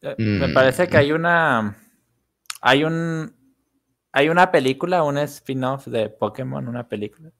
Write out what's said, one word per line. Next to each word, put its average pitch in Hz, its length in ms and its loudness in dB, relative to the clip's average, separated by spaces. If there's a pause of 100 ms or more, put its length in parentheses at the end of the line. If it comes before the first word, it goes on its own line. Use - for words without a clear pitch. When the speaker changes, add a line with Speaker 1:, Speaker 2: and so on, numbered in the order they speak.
Speaker 1:
Eh, - 160 -10
me 104 280 0
Speaker 2:
Mm. - 80 -2
Speaker 1:
parece 131 320 4
que 175 100 0
hay 143 140 4
una, 156 640 0 (840)
hay 135 240 4
un, 165 500 -4 (760)
hay 143 160 2
una 175 240 4
película, 160 500 0
un 143 160 0
spin-off 135 680 -6
de 113 220 -2
Pokémon, 131 580 -6
una 120 200 -10
película 107 520 -10